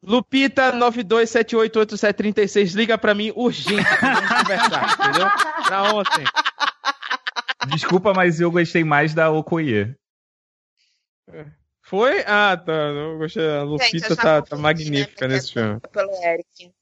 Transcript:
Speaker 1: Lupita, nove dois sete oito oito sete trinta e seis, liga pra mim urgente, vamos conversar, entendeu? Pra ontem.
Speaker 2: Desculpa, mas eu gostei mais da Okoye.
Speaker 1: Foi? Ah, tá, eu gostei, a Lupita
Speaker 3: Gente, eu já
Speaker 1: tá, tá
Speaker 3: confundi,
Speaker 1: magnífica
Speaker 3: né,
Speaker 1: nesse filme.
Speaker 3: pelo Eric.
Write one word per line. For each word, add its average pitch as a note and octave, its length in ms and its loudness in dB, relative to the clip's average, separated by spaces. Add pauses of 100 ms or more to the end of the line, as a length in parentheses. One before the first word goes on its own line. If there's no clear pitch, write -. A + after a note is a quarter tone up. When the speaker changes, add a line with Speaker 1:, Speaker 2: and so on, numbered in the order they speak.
Speaker 1:
Lupita, B3+ 680 2
nove A#3+ 320 0
dois A3+ 260 2
sete A#3 260 0
oito A3 240 2
oito G#3+ 160 0
sete G3+ 220 0
trinta G#3 240 0
e G3+ 60 4
seis, G3 260 0
liga A3 240 0
pra G#3+ 160 2
mim G#3 220 -2
urgente, G#3 500 0 (160)
vamos B3+ 280 0
conversar, A#3+ 720 0
entendeu? G4 280 2 (360)
Pra G3 200 0 (100)
ontem. F#3 300 0 (1400)
Speaker 2:
Desculpa, F3+ 460 0
mas F3 280 2
eu E3+ 100 2
gostei E3+ 320 0
mais D3+ 300 2
da D#3+ 160 2
Okoye. D3+ 680 0 (1900)
Speaker 1:
Foi? C4 420 0
Ah, G#3 320 2
tá, E3 140 -8
eu D3+ 460 -4
gostei, D#3+ 300 -4
a D3 160 -2
Lupita D3+ 280 -2
Speaker 3:
Gente, E3+ 120 -4
eu A3 60 -4
já E3+ 60 2
Speaker 1:
tá, - 80 -2
tá D#3 180 4
Speaker 3:
confundi, D3 200 -8
Speaker 1:
magnífica D3 680 -2
Speaker 3:
né, C3 80 0
Speaker 1:
nesse C3 180 -6
filme. A2 260 -2 (120)
Speaker 3:
pelo G3 200 -4 (120)
Eric. F3 480 -6 (100)